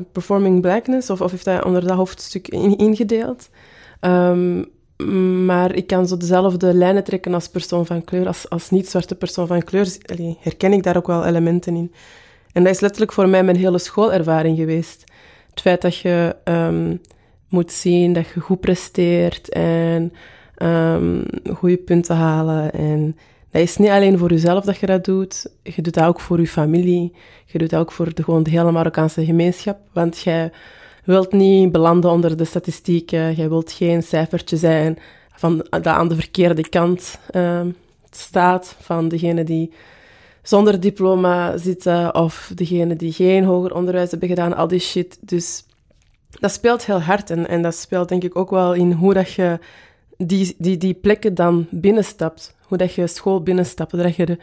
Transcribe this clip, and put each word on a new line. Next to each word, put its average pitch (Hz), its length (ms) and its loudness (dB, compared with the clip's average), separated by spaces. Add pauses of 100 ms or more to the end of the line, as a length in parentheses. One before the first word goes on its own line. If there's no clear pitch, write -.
(120)
performing 190 500 0
blackness, 233 480 0
of, 185 120 -4
of 185 100 -2
heeft 180 140 -10
dat 180 200 0
onder 180 220 0
dat 185 100 0
hoofdstuk - 500 -6
in-, 202 300 2
ingedeeld. 220 720 -2 (500)
Ehm, 180 640 2 (840)
maar 180 300 2
ik 180 120 -4
kan 185 200 0
zo 180 100 -4
dezelfde 180 560 2
lijnen 185 300 4
trekken 180 300 -6
als 170 160 -4
persoon 175 360 -4
van 170 180 -6
kleur, 180 240 -2
als, - 220 -8
als 170 200 -8
niet-zwarte 185 460 -2
persoon 180 320 -6
van 175 160 0
kleur. 196 220 -2
Z-, 185 200 -8
allee, 170 340 -8
herken 190 340 0
ik 190 100 2
daar 180 140 0
ook 170 100 -2
wel 170 180 -2
elementen 170 500 0
in. 170 160 -6 (600)
En 180 100 4
dat 185 100 4
is 185 60 -6
letterlijk 202 340 0
voor 190 160 4
mij 190 140 4
mijn 180 140 4
hele 180 220 2
schoolervaring 160 800 0
geweest. 160 460 -4 (460)
Het - 120 -14
feit 180 200 2
dat 175 160 0
je, 170 460 0
ehm, 165 520 -2 (540)
moet 175 220 0
zien 175 420 2
dat 165 200 0
je 180 60 -6
goed 185 200 -2
presteert 175 920 0
en, 165 640 0 (420)
ehm, 165 680 0 (340)
goede 180 220 2
punten 170 380 0
halen. 160 580 0
En 151 420 -2 (360)
dat 160 100 2
is 170 160 0
niet 202 120 6
alleen 196 280 4
voor 170 120 2
jezelf 170 360 2
dat 196 120 -2
je - 80 -6
dat 190 200 0
doet. 190 420 -4 (160)
Je 175 180 -8
doet 160 120 -4
dat 160 120 2
ook 175 140 2
voor 175 200 -2
je 165 80 2
familie. 175 680 0 (320)
Je - 120 -8
doet 165 120 -2
dat 165 100 0
ook 165 120 -2
voor 165 220 -6
de, 165 100 -4
gewoon 160 200 2
de 156 60 -2
hele 170 220 2
Marokkaanse 160 540 0
gemeenschap. 175 520 0 (160)
Want 170 260 -2
jij 165 320 -2 (520)
wilt 185 280 2
niet 190 400 6
belanden 170 400 4
onder 170 260 2
de 165 80 -2
statistieken. 165 880 -4
Jij 156 160 -2
wilt 165 220 -2
geen 170 320 0
cijfertje 165 540 -2
zijn 160 400 0 (380)
van, 165 340 -2
dat 165 160 -4
aan 165 220 2
de 165 80 -2
verkeerde 165 540 0
kant, 180 500 -2 (120)
ehm, 175 380 -2 (420)
staat. 180 680 0
Van 165 280 -2
degene 170 360 -2
die 165 300 -4 (680)
zonder 208 380 2
diploma 185 800 0
zitten 175 580 -2
of - 400 -2
degene 170 400 -2
die 165 160 -6
geen 185 320 2
hoger 180 320 0
onderwijs 180 360 -2
hebben 175 180 -4
gedaan. 175 260 -2
Al 165 120 0
die 180 120 -2
shit. 175 420 -6
Dus - 440 -6 (640)
dat 202 220 -6
speelt 233 340 -2
heel 190 160 -2
hard 190 280 -2
en, 170 180 -4
en 170 140 -2
dat 170 140 -2
speelt 180 340 -4
denk 180 140 -2
ik 180 120 -6
ook 185 140 -2
wel 185 240 2
in 175 180 2
hoe 180 220 2
dat 185 180 0
je 170 280 0 (580)
die, 190 400 -2
die, 180 200 -2
die 185 160 -2
plekken 208 420 0
dan 175 360 2
binnenstapt. 180 840 -2 (120)
Hoe 185 100 -2
dat 180 160 -2
je 175 140 -2
school 190 360 -2
binnenstapt, 180 480 -2
hoe 175 100 -2
dat 175 140 0
je 175 100 0
de 170 180 -2